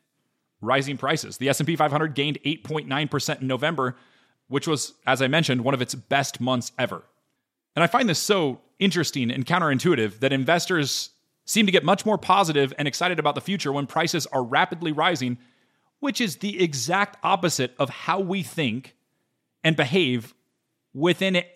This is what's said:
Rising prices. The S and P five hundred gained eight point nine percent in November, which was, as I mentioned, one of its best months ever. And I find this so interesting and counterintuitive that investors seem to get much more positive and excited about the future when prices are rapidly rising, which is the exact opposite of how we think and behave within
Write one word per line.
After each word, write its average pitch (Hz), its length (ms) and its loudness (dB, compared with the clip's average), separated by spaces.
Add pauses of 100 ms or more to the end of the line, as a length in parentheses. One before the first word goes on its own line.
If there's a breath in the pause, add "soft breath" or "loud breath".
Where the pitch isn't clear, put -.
(600)
Rising 135 360 0
prices. 135 420 -4
The - 100 0
S 180 100 2
and 151 80 0
P 165 80 0
five 151 160 2
hundred 151 240 0
gained 143 300 -2
eight 156 180 -4
point 147 240 -6
nine 135 220 -2
percent 143 320 -4
in 131 80 -4
November, 131 480 -2 (500 soft breath)
which 139 220 -2
was, - 260 -2 (120)
as 131 140 2
I 135 60 2
mentioned, 135 360 2
one 135 120 0
of 127 80 0
its 123 120 -6
best 135 460 -4
months 123 380 -2
ever. 107 240 -4 (720)
And 160 80 2
I 170 60 4
find 247 200 2
this 151 120 0
so 160 400 0 (180)
interesting 151 540 0
and 127 120 -2
counterintuitive 139 760 2
that 131 120 2
investors 139 760 0 (340)
seem 220 220 2
to 185 60 2
get 165 120 6
much 190 220 2
more 214 120 2
positive 156 600 2
and 147 80 -2
excited 175 320 -2
about 160 160 2
the 139 60 -6
future 170 320 -4
when 143 160 -2
prices 160 400 0
are 131 160 -2
rapidly 160 480 0
rising, 139 460 0 (600 soft breath)
which 277 220 -2
is 208 160 -2
the 202 260 -2
exact 165 640 -2
opposite 175 540 0
of 135 120 0
how 180 300 -4
we 185 240 -2
think 135 500 -4 (680)
and 160 100 4
behave 139 600 0 (600)
within 180 420 2 (200)